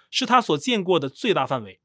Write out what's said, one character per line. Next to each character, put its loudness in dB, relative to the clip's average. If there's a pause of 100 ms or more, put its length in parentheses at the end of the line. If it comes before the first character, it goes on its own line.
(120)
是 -2
他 4
所 0
见 -2
过 2
的 -6
最 -2
大 0
范 -4
围。 -20